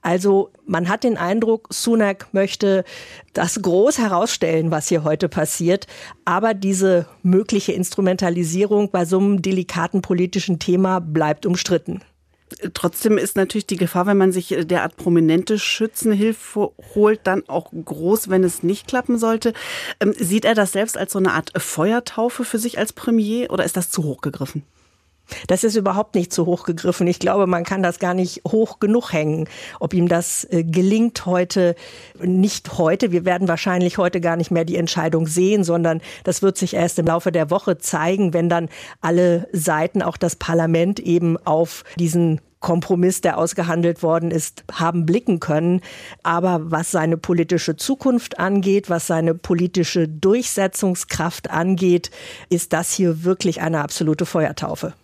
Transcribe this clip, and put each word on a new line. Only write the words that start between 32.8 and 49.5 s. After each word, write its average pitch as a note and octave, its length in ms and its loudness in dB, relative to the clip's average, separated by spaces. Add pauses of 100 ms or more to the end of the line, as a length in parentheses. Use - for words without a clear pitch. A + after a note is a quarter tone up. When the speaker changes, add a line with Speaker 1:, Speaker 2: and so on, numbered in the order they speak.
Speaker 1:
Wir E3+ 120 0
werden F3+ 240 0
wahrscheinlich F3+ 480 0
heute F3+ 240 0
gar E3+ 160 0
nicht E3+ 140 -4
mehr E3 140 2
die E3+ 120 -4
Entscheidung D#3+ 500 0
sehen, F#3 380 2
sondern E3 380 0 (220)
das - 180 -2
wird F#3+ 160 2
sich - 160 -2
erst E3+ 240 0
im E3+ 80 0
Laufe E3+ 260 0
der D#3+ 180 0
Woche F3+ 280 0
zeigen, F3 560 0
wenn E3+ 160 2
dann E3+ 180 0 (320)
alle E3+ 520 2
Seiten, E3 500 0
auch E3+ 160 -4
das E3+ 180 -2
Parlament, E3 640 0
eben E3+ 460 2
auf E3 380 0 (120)
diesen E3 440 2 (180)
Kompromiss, F3+ 640 0
der F3 160 0
ausgehandelt E3+ 640 0
worden E3 300 0
ist, - 380 -6
haben E3 360 0
blicken F3+ 340 0
können. E3+ 400 0 (440)
Aber F3 400 2
was E3 260 -2
seine E3 260 2
politische E3+ 600 0
Zukunft C4 640 -2
angeht, G3 520 0
was E3+ 160 -2
seine E3 280 2
politische F3 720 0